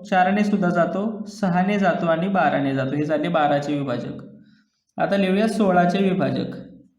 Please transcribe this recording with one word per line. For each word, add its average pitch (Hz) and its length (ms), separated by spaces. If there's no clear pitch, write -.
चारने 196 400
सुद्धा 190 260
जातो, 180 340
सहाने 190 480
जातो 175 280
आणि 165 220
बाराने 143 460
जातो. 135 220
हे 151 80
झाले 156 240
बाराचे 147 500
विभाजक. 127 420
आता 175 180
लिहूया 196 320
सोळाचे 190 540
विभाजक. 135 540